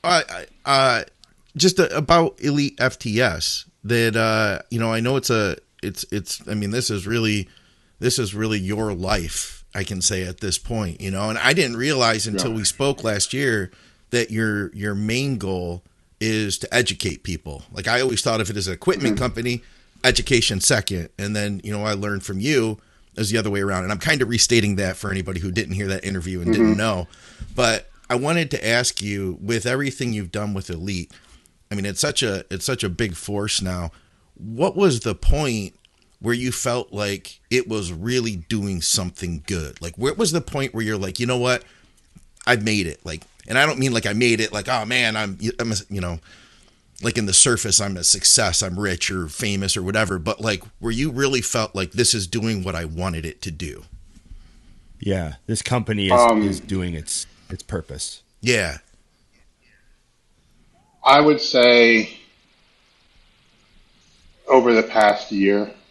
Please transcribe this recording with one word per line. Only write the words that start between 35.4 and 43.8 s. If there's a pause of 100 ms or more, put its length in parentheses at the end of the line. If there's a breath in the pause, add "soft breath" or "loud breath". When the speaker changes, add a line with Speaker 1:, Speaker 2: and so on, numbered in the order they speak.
Speaker 1:
where
you
felt
like (100)
it
was
really
doing
something
good?
Like,
what
was
the
point
where
you're
like,
"You
know
what? (840 soft breath)
I've
made
it."
Like, (260)
and
I
don't